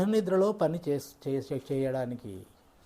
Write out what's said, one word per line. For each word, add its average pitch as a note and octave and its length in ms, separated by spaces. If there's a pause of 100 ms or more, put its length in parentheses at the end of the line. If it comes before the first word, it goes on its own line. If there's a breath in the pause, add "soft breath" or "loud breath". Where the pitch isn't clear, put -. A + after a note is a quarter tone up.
(140)
నిద్రలో F#3+ 340 (140)
పని E3 240
చేస్-, C#3+ 260 (140)
చేసే-, C3+ 420
చేయడానికి C3 680 (520)